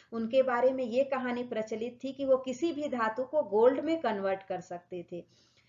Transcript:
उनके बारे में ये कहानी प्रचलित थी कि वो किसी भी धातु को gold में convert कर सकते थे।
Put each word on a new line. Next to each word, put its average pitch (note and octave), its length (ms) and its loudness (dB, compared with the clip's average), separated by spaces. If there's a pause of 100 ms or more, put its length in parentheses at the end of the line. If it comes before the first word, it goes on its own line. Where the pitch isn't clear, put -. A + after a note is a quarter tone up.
(120)
उनके A3+ 320 2
बारे B3+ 280 4
में C4 120 -2
ये A#3+ 200 2
कहानी B3 400 -4
प्रचलित A#3 600 -6
थी C4+ 100 -6
कि C#4 120 -6
वो C4 120 6
किसी C4 340 -4
भी D4 160 -4
धातु A#3 360 -2
को G#3 200 0
gold A3+ 360 4
में D#4+ 200 0
convert G#3 440 -2
कर F3+ 160 -6
सकते F3 520 -12
थे। F3 140 -10 (440)